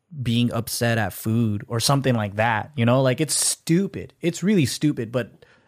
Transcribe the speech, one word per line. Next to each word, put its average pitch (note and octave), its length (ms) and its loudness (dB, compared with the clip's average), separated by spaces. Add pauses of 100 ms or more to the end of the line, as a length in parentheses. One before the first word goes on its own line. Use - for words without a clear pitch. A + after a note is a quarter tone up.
(220)
being A#2+ 300 2
upset A#2 460 0
at G2+ 160 -2
food A2 540 0
or A#2 120 -4
something C3 360 2
like G#2 220 -2
that. A2 380 0
You A#2 100 2
know, B2 160 4
like, C3 200 2
it's D#3 140 -2
stupid. - 840 -2
It's E3 240 -4
really F#3 220 2
stupid. B2 460 -2
But B2 200 -4 (360)